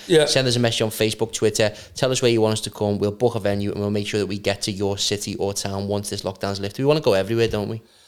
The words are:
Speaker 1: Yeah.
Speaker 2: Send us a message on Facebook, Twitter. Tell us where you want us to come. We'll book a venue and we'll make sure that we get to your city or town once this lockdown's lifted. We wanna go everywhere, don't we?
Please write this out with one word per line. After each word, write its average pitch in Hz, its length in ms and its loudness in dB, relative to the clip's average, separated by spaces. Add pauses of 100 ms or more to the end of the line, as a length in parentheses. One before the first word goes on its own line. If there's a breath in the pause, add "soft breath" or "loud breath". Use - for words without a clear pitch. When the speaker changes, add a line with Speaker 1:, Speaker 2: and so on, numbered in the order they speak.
Speaker 1:
Yeah. 156 180 6
Speaker 2:
Send 131 240 2
us 117 80 2
a 120 40 2
message 117 220 2
on 107 80 0
Facebook, 110 420 0
Twitter. 107 420 2 (200 loud breath)
Tell 131 160 0
us 127 120 -2
where 123 80 6
you 113 100 4
want 110 140 4
us 107 80 -4
to 104 80 -6
come. 104 280 -2
We'll 101 140 0
book 117 220 0
a 110 60 -4
venue 101 300 0
and 101 100 -4
we'll 104 100 -2
make 104 160 -2
sure 104 140 -2
that 98 60 0
we 101 120 -4
get 98 240 -2
to 110 100 -4
your 98 240 -2
city 98 400 -4
or 98 160 -2
town 98 340 -6
once 101 220 -2
this 101 140 -8
lockdown's 98 380 -4
lifted. 101 220 -6
We 135 40 0
wanna 151 140 4
go 123 120 4
everywhere, 110 360 2
don't 104 200 -2
we? 110 140 -8 (260 soft breath)